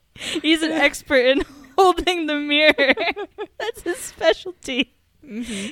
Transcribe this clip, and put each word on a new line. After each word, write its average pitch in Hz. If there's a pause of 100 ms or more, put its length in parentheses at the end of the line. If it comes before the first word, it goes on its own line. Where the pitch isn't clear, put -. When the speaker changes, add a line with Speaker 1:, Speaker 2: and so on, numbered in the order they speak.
(160)
Speaker 1:
He's 311
an 320
expert 285
in 277 (160)
<laughs> -
holding 349
the 302
mirror. 294
<laughs> 339
That's -
his 349
specialty. - (320)
Speaker 2:
Mm-hmm. 220